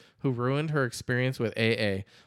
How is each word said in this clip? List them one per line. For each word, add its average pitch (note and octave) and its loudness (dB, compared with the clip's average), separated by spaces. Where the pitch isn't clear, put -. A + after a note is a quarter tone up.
who C#3 0
ruined C3+ 0
her D3 2
experience B2+ -2
with A2+ -2
A A2+ 2
A. G2 0